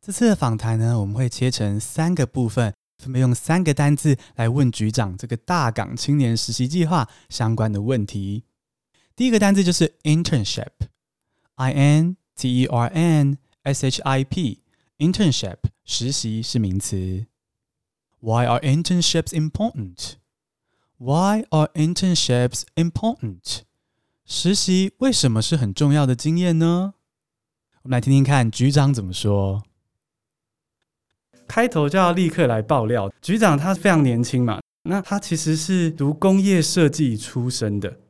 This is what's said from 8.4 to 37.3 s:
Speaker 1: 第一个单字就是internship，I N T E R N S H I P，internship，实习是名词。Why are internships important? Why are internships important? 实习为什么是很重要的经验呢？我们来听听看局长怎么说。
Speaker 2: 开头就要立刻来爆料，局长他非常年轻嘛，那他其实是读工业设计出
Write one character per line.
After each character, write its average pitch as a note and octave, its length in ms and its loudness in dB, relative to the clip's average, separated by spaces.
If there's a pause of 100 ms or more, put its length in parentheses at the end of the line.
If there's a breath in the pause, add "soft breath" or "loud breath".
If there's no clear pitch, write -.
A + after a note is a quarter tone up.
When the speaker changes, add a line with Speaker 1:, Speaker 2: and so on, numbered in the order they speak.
Speaker 1:
第 B3 100 0
一 B3 60 2
个 A3 80 4
单 G3+ 120 4
字 G3 120 4
就 F3 80 2
是 - 320 2
internship，I - 1700 -4
N D3+ 440 2 (200)
T B2+ 240 0
E C3 60 4
R A#2+ 200 0
N D3+ 520 2 (260)
S C#3 240 -2
H - 140 -4
I C3+ 200 0
P，internship， D3+ 1300 -2 (280)
实 B2 280 -4
习 A2 280 -4
是 A#2 200 -2
名 F#2+ 180 0
词。 F#2 480 -4 (960)
Why A#2 260 0
are A#2+ 140 0
internships E3 720 0
important? D#3 800 -6 (840)
Why F#3 520 0
are D#3 240 2
internships D#3 880 0 (140)
important? D#3+ 840 -4 (720)
实 F#3 220 0
习 F#3+ 440 2
为 C4 120 2
什 F3 180 2
么 A2 140 0
是 - 140 -2
很 A2 180 -2
重 C#3+ 180 2
要 D3 140 2
的 B2+ 80 2
经 D#3 240 -2
验 F3 180 2
呢？ E3+ 380 0 (880)
我 C3 60 -14
们 B2+ 80 0
来 B2 40 2
听 C3+ 120 2
听 C#3 100 6
看 C3 260 2
局 B2 220 0
长 C#3 240 2
怎 A2+ 100 -4
么 F#2 80 -8
说。 G2+ 520 -2 (1800)
Speaker 2:
开 A#3 180 0
头 D3+ 220 0
就 F#3 100 0
要 F3+ 140 4
立 E3+ 180 2
刻 D#3+ 160 0
来 A2+ 160 0
爆 A#2 240 0
料， A2 340 -2
局 F#3+ 160 -2
长 F#3+ 220 4
他 F3+ 160 0
非 F#3+ 160 0
常 D#3 140 4
年 A#2+ 180 2
轻 B2 220 0
嘛， G#2+ 160 -4 (240)
那 F#3+ 180 -4
他 G3+ 160 -4
其 F3+ 180 -4
实 D#3 200 0
是 E3 340 0
读 D3+ 240 -2
工 F#3+ 260 2
业 F#3+ 220 4
设 D#3+ 260 2
计 C3+ 280 0
出 A#2+ 340 -4